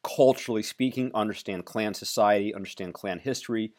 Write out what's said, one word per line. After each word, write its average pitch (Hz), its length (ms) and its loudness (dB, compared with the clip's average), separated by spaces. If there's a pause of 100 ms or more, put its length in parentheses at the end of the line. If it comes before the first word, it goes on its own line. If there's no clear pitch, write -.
culturally 127 640 4
speaking, 131 500 -2
understand 104 520 -4
clan 107 280 -2
society, 104 600 2
understand 92 400 -10
clan 90 260 -6
history 113 600 -4